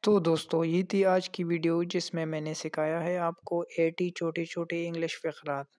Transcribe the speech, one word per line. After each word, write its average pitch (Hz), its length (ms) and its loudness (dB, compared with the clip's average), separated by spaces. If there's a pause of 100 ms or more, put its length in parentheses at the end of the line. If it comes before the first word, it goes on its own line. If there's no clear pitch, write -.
तो 208 160 6
दोस्तों, 165 460 2
ये 170 180 2 (100)
थी 196 100 4
आज 185 240 4
की - 160 -6
वीडियो 170 400 2
जिसमें 170 420 -2
मैंने 156 280 -4
सिखाया 160 460 -2
है 175 180 -2
आपको 170 480 -2 (140)
एटी 170 320 2
छोटे 165 340 -4
छोटे 170 400 -4
इंग्लिश 165 320 -4
फ़करात। 143 500 -6 (120)